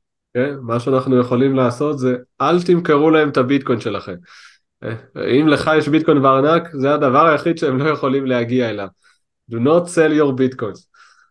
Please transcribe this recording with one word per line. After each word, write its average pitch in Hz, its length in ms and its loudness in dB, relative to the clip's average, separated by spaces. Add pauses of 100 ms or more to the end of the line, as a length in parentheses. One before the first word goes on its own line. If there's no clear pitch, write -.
(340)
כן, 139 280 -2
מה 117 180 -4
שאנחנו 131 400 0
יכולים 127 360 0
לעשות 131 440 -2
זה, 127 160 0 (260)
אל 170 200 2
תמכרו 165 480 2
להם 156 200 4
את - 80 -2
הביטקוין 131 420 0
שלכם. 98 360 -8 (680)
אה, 110 100 -8 (460)
אם 156 80 2
לך 151 300 2
יש 147 100 0
ביטקוין 151 340 2
בארנק, 143 520 2
זה 139 200 0
הדבר 147 320 2
היחיד 165 320 0
שהם 135 200 -2
לא 147 120 0
יכולים 139 360 -2
להגיע 120 440 -2
אליו. 101 180 -8 (640)
Do 117 40 -10
not 156 300 2
sell 160 260 0
your 143 280 0
bitcoins. 120 400 -4 (520)